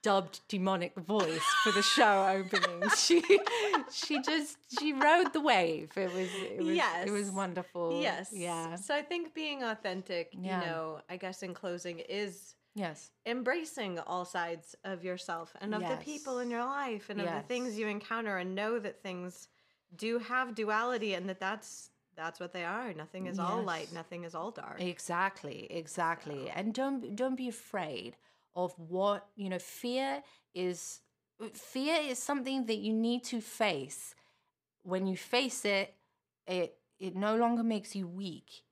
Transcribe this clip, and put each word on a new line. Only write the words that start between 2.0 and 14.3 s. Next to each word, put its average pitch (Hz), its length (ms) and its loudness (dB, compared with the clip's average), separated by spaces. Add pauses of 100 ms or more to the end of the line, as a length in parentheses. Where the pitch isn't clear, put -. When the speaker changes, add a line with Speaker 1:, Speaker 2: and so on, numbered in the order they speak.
Speaker 1:
opening. 185 640 2
<laughs> 427 80 6
She, 339 240 8 (720)
she 294 300 -2
just, 302 360 0 (220)
she 294 140 2
rode 311 400 8
the 311 80 2
wave. 170 540 4
It 185 180 0
was, 185 200 0
it 190 300 -4
was, 320 120 2
Speaker 2:
Yes. 190 320 2
Speaker 1:
it 202 40 0
was 202 200 0
wonderful. 180 680 -2
Speaker 2:
Yes. 190 320 -2
Speaker 1:
Yeah. 170 420 -4
Speaker 2:
So 196 200 -2
I 294 60 0
think 330 320 -6
being 294 300 -4
authentic, 190 760 -4
Speaker 1:
Yeah. 185 220 -2
Speaker 2:
you 175 60 0
know, 160 420 -4
I 180 80 -8
guess 185 260 -8
in 180 100 -6
closing 175 460 -6
is 196 560 -6 (180)
Speaker 1:
Yes. 170 380 -6 (140)
Speaker 2:
embracing 240 760 -2
all 180 260 -2
sides 170 500 -4 (100)